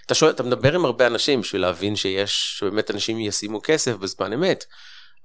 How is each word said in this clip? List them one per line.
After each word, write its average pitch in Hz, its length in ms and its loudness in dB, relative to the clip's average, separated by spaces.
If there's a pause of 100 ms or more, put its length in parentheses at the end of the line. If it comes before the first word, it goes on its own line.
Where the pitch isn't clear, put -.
אתה - 80 2
שואל, 156 160 6
אתה - 120 -2
מדבר 123 320 2
עם 175 100 2
הרבה 123 220 4
אנשים 117 340 2
בשביל 92 220 -2
להבין 92 340 0
שיש, 98 600 -2
שבאמת 104 320 -2
אנשים 110 300 -4
ישימו 104 420 -4
כסף 151 340 2
בזמן 95 360 -6
אמת, 160 320 0 (600)